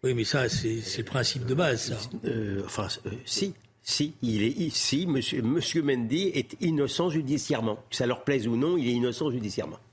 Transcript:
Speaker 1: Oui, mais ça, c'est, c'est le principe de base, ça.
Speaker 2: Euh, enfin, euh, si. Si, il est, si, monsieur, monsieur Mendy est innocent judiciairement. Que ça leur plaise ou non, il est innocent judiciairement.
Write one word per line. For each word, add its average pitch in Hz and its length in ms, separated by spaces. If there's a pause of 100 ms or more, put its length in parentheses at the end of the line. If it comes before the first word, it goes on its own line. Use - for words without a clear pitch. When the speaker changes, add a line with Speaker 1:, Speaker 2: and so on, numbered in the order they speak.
Speaker 1:
Oui, 131 120
mais 117 100
ça, 131 240
c'est, 113 320
c'est - 180
le 117 60
principe 123 420
de 123 80
base, 143 280 (100)
ça. 113 60 (260)
Speaker 2:
Euh, 101 400
enfin, 98 240 (180)
euh, - 40 (140)
si. - 300 (280)
Si, - 380
il 110 220
est, 151 280
si, - 360
monsieur, 135 340
monsieur 143 420
Mendy 135 520
est 120 260
innocent 160 480
judiciairement. 135 680 (120)
Que - 80
ça 127 100
leur 120 180
plaise 131 220
ou 117 80
non, 151 220
il 139 100
est 123 60
innocent 123 380
judiciairement. 107 480 (140)